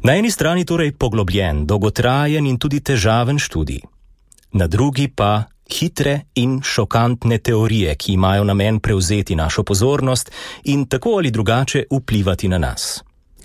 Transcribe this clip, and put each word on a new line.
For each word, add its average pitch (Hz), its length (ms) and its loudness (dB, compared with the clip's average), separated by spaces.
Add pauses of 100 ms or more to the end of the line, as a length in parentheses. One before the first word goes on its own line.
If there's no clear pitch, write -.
Na 131 120 6
eni 220 140 2
strani 170 340 0
torej 165 280 0
poglobljen, 92 720 0
dolgotrajen 127 800 0
in 127 120 0
tudi 143 220 -2
težaven 120 580 0
študij, 73 440 -6 (720)
na 95 140 2
drugi 131 420 0
pa 107 360 0 (280)
hitre 147 480 -2 (140)
in 131 280 0
šokantne 117 760 0
teorije, 107 560 2
ki - 180 -4
imajo 95 320 2
namen 101 360 2
prevzeti 95 560 0
našo 80 260 -2
pozornost 131 680 0 (340)
in 143 220 0
tako 208 320 -2
ali 151 120 0
drugače 117 600 0
vplivati 101 580 0
na 92 100 0
nas. - 440 -6 (420)